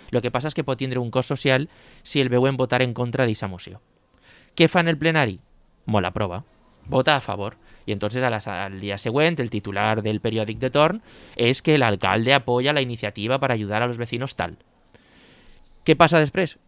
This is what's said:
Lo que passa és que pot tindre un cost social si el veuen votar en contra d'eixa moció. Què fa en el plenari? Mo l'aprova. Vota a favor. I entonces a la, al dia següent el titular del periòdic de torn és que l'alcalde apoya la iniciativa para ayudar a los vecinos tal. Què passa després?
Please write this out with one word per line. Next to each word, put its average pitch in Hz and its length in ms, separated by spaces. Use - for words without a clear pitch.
Lo 123 100
que 117 120
passa 127 160
és 143 60
que 151 100
pot 131 140
tindre 127 200
un 120 140
cost 131 160
social 135 400
si - 180
el 127 80
veuen 127 280
votar 123 260
en 123 100
contra 123 320
d'eixa 110 220
moció. 92 340
Què 160 120
fa 185 100
en 170 80
el 165 100
plenari? 147 440
Mo 104 140
l'aprova. 92 440
Vota 131 300
a 131 40
favor. 101 360
I 101 60
entonces 113 300
a 123 80
la, 113 80
al 98 420
dia 98 180
següent 147 420
el 117 100
titular 107 500
del 107 200
periòdic 110 400
de 127 100
torn 160 320
és 120 240
que 151 160
l'alcalde 113 560
apoya 127 400
la 147 80
iniciativa 117 600
para 131 140
ayudar 107 280
a 123 60
los 117 100
vecinos 120 380
tal. 87 200
Què 160 120
passa 165 260
després? 156 340